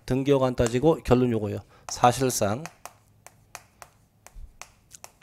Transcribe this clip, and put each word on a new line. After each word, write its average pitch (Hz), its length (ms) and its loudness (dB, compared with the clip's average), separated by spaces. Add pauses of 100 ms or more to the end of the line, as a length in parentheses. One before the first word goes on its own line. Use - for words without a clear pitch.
등기허가 131 440 2
안 123 60 -4
따지고 123 480 2
결론 123 280 2
요거예요. 104 300 -4 (280)
사실상 123 760 0 (2500)